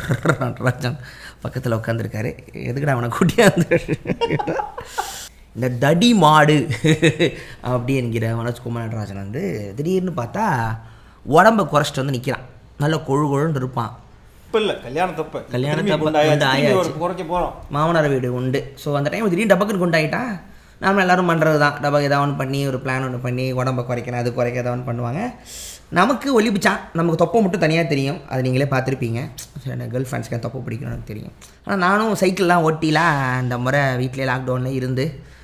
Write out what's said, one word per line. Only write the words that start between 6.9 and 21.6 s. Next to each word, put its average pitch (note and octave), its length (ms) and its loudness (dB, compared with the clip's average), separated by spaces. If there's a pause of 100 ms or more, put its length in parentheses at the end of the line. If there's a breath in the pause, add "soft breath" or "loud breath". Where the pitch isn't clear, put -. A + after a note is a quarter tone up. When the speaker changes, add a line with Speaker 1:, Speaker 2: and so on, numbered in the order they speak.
Speaker 1:
அப்படி B2 340 -2
என்கிற A#2 380 -2
மனோஜ்குமார் A#2 480 -6
நடராஜன் G#2+ 340 -8
வந்து G#2 600 -8
திடீர்னு F3+ 360 -2
பார்த்தா A#2 680 -2 (520 loud breath)
உடம்ப F#3+ 420 6
குறைச்சிட்டு C#3 340 0
வந்து C3+ 140 -2
நிக்கிறான். - 300 -6 (280)
நல்ல D3+ 180 0
கொழு D3+ 300 0
கொழுன்னு C#3+ 300 0
இருப்பான். B2+ 440 -4 (460)
Speaker 2:
இப்ப A3 140 0
இல்ல, G3+ 120 2
கல்யாணத்தப்ப. D3+ 800 -4
Speaker 1:
கல்யாணத்தப்ப C#3 320 0
Speaker 2:
திரும்பி G3+ 80 2
குண்டாயாச்சு. D#3 300 2
Speaker 1:
குண்டாயாச்சு. C#3+ 340 4
Speaker 2:
திரும்பி - 160 4
ஒரு E3+ 220 2
குறைக்க F3 300 -4
போறோம். D#3+ 280 -2 (180)
Speaker 1:
மாமனார் D#3 380 2
வீடு B2+ 260 0
உண்டு. B2+ 420 -2
So, C#3+ 220 -4
அந்த C#3+ 120 -2
டைம் G#3 200 0
திடீர்னு G3 260 4
டபக்குன்னு F#3 340 0
குண்டாயிட்டா, E3 500 0 (400 loud breath)
நாம G3 200 2
எல்லாரும் F#3 300 4
பண்றது D#3 280 4
தான். D3 240 4